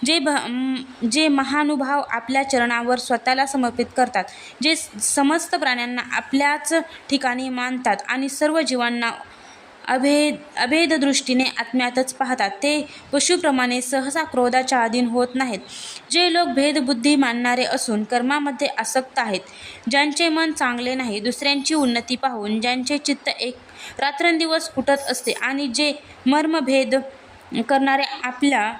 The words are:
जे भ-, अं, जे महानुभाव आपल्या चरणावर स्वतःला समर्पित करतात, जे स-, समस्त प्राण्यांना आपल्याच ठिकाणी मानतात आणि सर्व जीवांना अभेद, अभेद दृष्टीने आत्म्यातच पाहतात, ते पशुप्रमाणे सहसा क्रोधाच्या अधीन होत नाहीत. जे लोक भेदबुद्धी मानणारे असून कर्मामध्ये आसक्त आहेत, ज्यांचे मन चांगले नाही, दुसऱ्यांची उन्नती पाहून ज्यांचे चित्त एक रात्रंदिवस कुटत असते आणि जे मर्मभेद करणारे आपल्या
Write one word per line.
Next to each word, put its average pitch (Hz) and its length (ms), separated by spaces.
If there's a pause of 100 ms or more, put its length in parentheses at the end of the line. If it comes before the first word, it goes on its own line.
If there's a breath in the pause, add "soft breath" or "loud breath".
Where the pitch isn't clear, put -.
जे 311 140
भ-, 294 120
अं, 262 440 (380)
जे 311 160
महानुभाव 285 800
आपल्या 254 320
चरणावर 240 560
स्वतःला 254 480
समर्पित 247 400 (100)
करतात, 233 280 (380 loud breath)
जे 311 140
स-, - 240
समस्त 302 540
प्राण्यांना 247 480 (100)
आपल्याच 294 640 (360 loud breath)
ठिकाणी 262 380
मानतात 254 480 (120)
आणि 262 200
सर्व 302 320
जीवांना 240 500 (800 loud breath)
अभेद, 285 480 (200)
अभेद 311 380
दृष्टीने 262 500 (140)
आत्म्यातच 254 560
पाहतात, 247 360
ते 294 380 (240 loud breath)
पशुप्रमाणे 269 680
सहसा 269 420
क्रोधाच्या 254 600
अधीन 233 260
होत 247 260
नाहीत. 254 240 (520 loud breath)
जे 349 220
लोक 339 160
भेदबुद्धी 277 680
मानणारे 247 480
असून 214 400
कर्मामध्ये 277 640 (100)
आसक्त 254 400
आहेत, 214 220 (500 loud breath)
ज्यांचे 294 380
मन 320 240
चांगले 247 420
नाही, 240 260
दुसऱ्यांची 277 540
उन्नती 247 420
पाहून 220 440
ज्यांचे 254 380
चित्त 285 300
एक 254 280 (420 loud breath)
रात्रंदिवस 320 720
कुटत 277 420
असते 247 220
आणि 269 340
जे 277 260 (340 loud breath)
मर्मभेद 269 680 (760)
करणारे 269 340 (200)
आपल्या 254 400 (180)